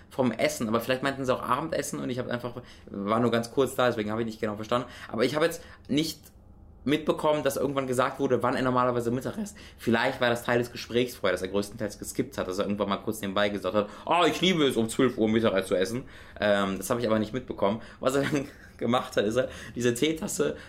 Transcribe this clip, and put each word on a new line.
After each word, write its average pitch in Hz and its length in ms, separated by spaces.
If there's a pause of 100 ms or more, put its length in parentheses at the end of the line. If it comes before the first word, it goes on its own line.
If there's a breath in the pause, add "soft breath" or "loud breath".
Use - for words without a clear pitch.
vom 127 240
Essen. 127 340
Aber 113 140
vielleicht 127 220
meinten 135 240
sie 123 80
auch - 80
Abendessen 147 580
und 135 80
ich 127 100
hab 117 100
einfach, 120 260 (360 loud breath)
war 101 300
nur 120 100
ganz 117 200
kurz 131 240
da, 127 120
deswegen 107 240
hab 110 80
ich 117 60
nicht 110 160
genau 107 160
verstanden. 120 320 (200 loud breath)
Aber 113 160
ich 151 120
hab 151 60
jetzt 165 200 (260 loud breath)
nicht 151 300 (640)
mitbekommen, 151 580
dass 135 160
irgendwann 135 280
gesagt 127 320
wurde, 127 240
wann 127 120
er 127 80
normalerweise 123 480
Mittag 127 260
isst. - 200 (200 loud breath)
Vielleicht 120 460
war 123 80
das 117 140
Teil 123 140
des 120 140
Gesprächs 123 440
vorher, 92 160
dass 90 100
er 92 60
größtenteils 101 500
geskippt - 400
hat, 90 100
dass 92 100
er 101 60
irgendwann 101 240
mal 98 100
kurz - 220
nebenbei 101 300
gesagt 92 240
hat, 104 140 (180 loud breath)
„Oh, 170 200
ich 156 140
liebe 170 240
es, 123 120
um 113 120
zwölf 123 300
Uhr 110 100
Mittag 110 380
zu 98 80
essen.“ 101 300 (360 loud breath)
Ähm, 101 380
das 95 100
hab 120 120
ich 120 60
aber 110 120
nicht 107 160
mitbekommen. 113 480 (180 loud breath)
Was 131 140
er 139 80
dann 135 240 (160)
<laughs> - 160
gemacht 120 380
hat, 117 80
ist 110 120
er, 127 120 (260 loud breath)
diese 120 200
Teetasse, 156 640 (120)